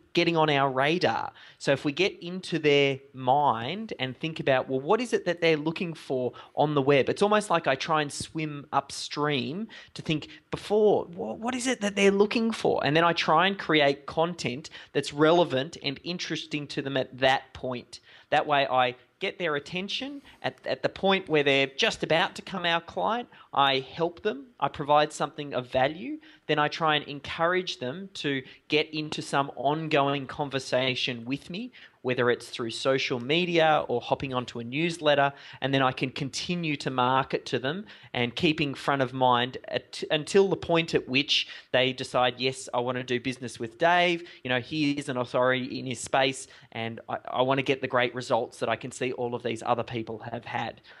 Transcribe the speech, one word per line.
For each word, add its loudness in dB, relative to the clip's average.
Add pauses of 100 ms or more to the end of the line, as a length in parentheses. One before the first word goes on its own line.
(140)
getting 4
on 6
our 2
radar. 0 (240)
So 0
if 0
we 0
get 0
into -6
their 4 (140)
mind 0
and -6
think -6
about, 2
well, -2
what 2
is -8
it 0
that -2
they're 4
looking -4
for -4 (240)
on 2
the 4
web? 4
It's -4
almost 4
like 2
I 4
try 0
and -4
swim -8
upstream -2 (260)
to -12
think -4 (220)
before, 2 (100)
"Wha-, -8
what -6
is -4
it -2
that -2
they're 6
looking 2
for?" 0
And 4
then 6
I 6
try 4
and 0
create 4
content -4 (240)
that's -2
relevant 4
and -6
interesting -6
to -4
them -4
at -4
that 0
point. -10 (300)
That 2
way 4
I 2 (240)
get -6
their -2
attention -8 (200)
at, -4
at -4
the 0
point 0
where 6
they're 4
just -2
about 2
to -10
come -6
our 2
client. -4 (240)
I 4
help -4
them. -4 (120)
I 2
provide 2
something -6
of -4
value. -2 (280)
Then 2
I 4
try 2
and -2
encourage -2
them -8
to -2 (240)
get 2
into -6
some -2
ongoing 0
conversation -2
with -6
me, -10 (300)
whether 2
it's 0
through -6
social 0
media 2
or 0
hopping -4
onto -4
a -8
newsletter, 2 (280)
and 0
then 4
I 4
can -4
continue -4
to -6
market 0
to -2
them -6 (280)
and -2
keeping 0
front 0
of 0
mind 2 (120)
at, -6
until 4
the 0
point 0
at 0
which 0 (240)
they 2
decide, 0
"Yes, -4
I 0
wanna -4
do -2
business -6
with -10
Dave. 2 (140)
You -6
know, 0
he 0
is -4
an -4
authority 0
in -10
his -8
space, 0 (260)
and -8 (100)
I, -6 (140)
I 0
wanna 2
get 0
the -4
great 0
results -4
that -2
I 0
can -8
see -6
all -4
of -6
these -6
other 0
people -8
have -12
had." -8 (180)